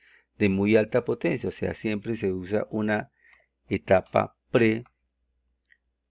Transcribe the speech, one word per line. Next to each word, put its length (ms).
de 120
muy 260
alta 300
potencia, 420
o 60
sea, 200
siempre 440
se 160
usa 360
una 420
etapa 680
pre-, 320